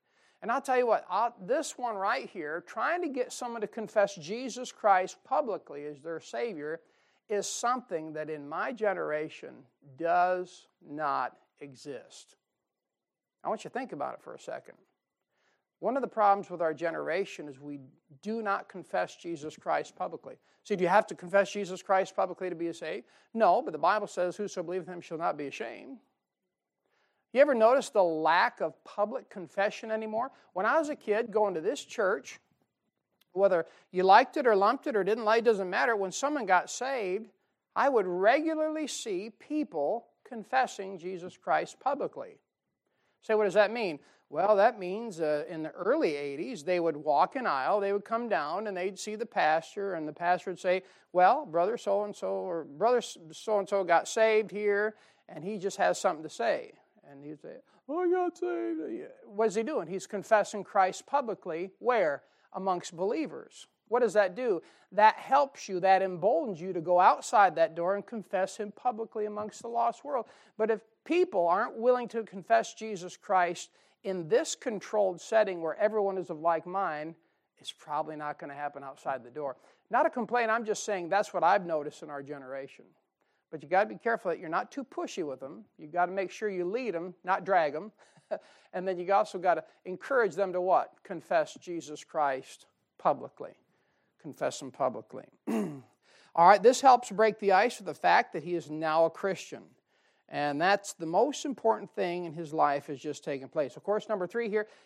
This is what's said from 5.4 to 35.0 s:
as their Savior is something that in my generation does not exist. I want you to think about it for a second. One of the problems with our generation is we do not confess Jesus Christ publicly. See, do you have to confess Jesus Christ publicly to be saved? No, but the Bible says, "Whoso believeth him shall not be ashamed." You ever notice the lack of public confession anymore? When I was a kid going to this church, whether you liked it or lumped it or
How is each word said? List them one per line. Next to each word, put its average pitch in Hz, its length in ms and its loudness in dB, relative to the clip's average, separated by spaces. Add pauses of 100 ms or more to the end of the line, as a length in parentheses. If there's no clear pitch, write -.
as 147 160 -12
their 160 180 -8
Savior 165 600 -6 (500)
is 202 180 -2
something 196 680 -4
that 156 160 -8
in 147 180 -10
my 190 240 -4
generation 156 960 -4 (320)
does 180 680 0 (180)
not 139 500 -4 (240)
exist. 139 760 -16 (1080)
I 160 60 -6
want 214 160 -6
you 156 40 -14
to - 40 -16
think 254 180 -8
about 131 220 -6
it - 80 -16
for 123 120 -16
a - 60 -16
second. - 360 -14 (1040)
One 240 180 -2
of 262 40 -4
the 233 60 -2
problems 202 420 2
with 175 120 -6
our 160 120 0
generation 160 760 -4
is 135 100 -16
we 143 220 -12 (400)
do 226 200 -6
not 196 280 -2
confess 180 480 -4
Jesus 151 400 -10
Christ 151 400 -4
publicly. 180 380 -10 (280)
See, 208 140 -2
do 185 60 -2
you 185 60 4
have 208 180 6
to 160 80 -8
confess 185 360 2
Jesus 185 300 -6
Christ 190 340 2
publicly 185 340 -2
to 170 60 -6
be 165 160 -6
saved? 170 340 -8 (280)
No, 220 280 6
but 277 120 -6
the 151 40 -6
Bible 196 300 2
says, 180 300 -2
"Whoso 190 260 -6
believeth 175 240 -6
him 180 140 -12
shall 165 160 -10
not 170 180 -2
be 143 120 -6
ashamed." - 520 -10 (1300)
You 247 80 6
ever 294 140 6
notice 233 340 4
the 202 140 4
lack 170 580 2
of 160 240 -6
public 214 440 -6
confession 202 600 -6
anymore? 220 400 -6 (220)
When 190 120 -2
I 269 140 2
was 294 80 0
a 302 80 -6
kid 220 360 -2
going 202 240 2
to 160 60 -6
this 247 220 -4
church, - 560 -2 (920)
whether 185 320 4 (260)
you 180 120 0
liked 226 340 8
it 262 100 2
or 220 80 8
lumped 220 320 2
it 254 80 0
or 196 80 2